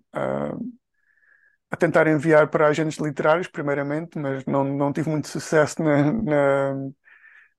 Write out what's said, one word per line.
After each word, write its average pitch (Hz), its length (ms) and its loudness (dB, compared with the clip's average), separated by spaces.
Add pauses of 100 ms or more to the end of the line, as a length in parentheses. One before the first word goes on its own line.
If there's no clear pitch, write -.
(140)
a, 135 420 -4 (1120)
a - 60 -6
tentar 165 300 4
enviar 156 420 4
para 151 200 2
agentes 151 300 -2
literários, 156 500 0
primeiramente, 147 720 -6
mas 135 280 -6
não, 139 180 0
não 139 280 -2
tive 156 180 -4
muito 151 180 -4
sucesso 156 540 0
na, 147 300 2
na, 139 640 0 (840)